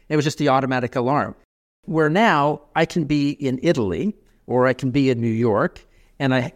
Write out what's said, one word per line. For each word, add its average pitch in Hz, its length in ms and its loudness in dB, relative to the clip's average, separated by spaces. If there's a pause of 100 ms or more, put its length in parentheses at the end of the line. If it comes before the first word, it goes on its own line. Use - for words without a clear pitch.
It 151 80 -2
was 143 80 2
just 147 140 -4
the 143 100 0
automatic 131 480 0
alarm. 123 380 -2 (500)
Where 156 240 0
now 151 540 2 (140)
I 165 100 2
can 165 180 -2
be 143 260 0
in 131 320 -4
Italy 143 540 0 (300)
or 127 200 2
I 131 60 2
can 127 180 -4
be 131 200 2
in 117 100 0
New 117 60 -2
York, 117 580 0 (340)
and 135 160 0
I 127 220 -2